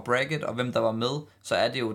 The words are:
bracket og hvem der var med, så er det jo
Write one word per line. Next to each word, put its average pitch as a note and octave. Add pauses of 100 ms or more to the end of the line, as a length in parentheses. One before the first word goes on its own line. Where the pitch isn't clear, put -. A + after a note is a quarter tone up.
bracket C#3
og -
hvem B2
der A#2
var A2+
med, A2+ (340)
så A#2
er G#2+
det C3
jo A2+